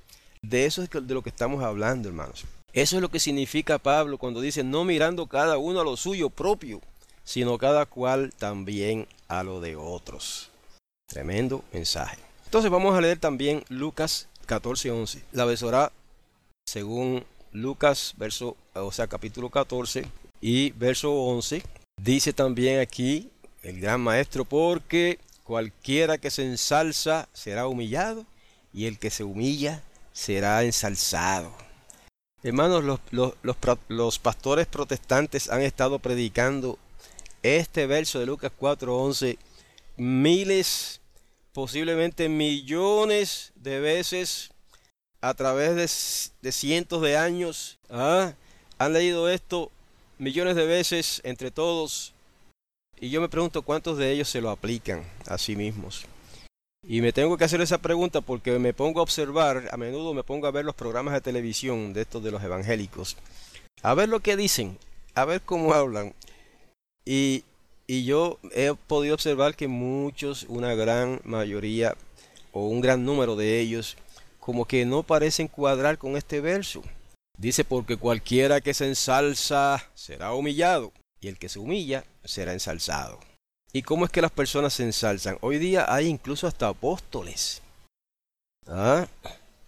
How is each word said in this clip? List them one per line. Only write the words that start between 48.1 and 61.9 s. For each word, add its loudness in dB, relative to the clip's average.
Han 2
leído 4
esto -2
millones 0
de 4
veces 2
entre -8
todos, -2
y -8
yo 0
me 0
pregunto 0
cuántos -2
de 2
ellos 0
se -2
lo -2
aplican -4
a -4
sí -2
mismos. -6
Y 0
me 4
tengo 4
que 4
hacer 2
esa 2
pregunta 0
porque 0
me 2
pongo 0
a 4
observar, 0
a -8
menudo -6
me -4
pongo -2
a 2
ver -2
los -4
programas -4
de 2
televisión -2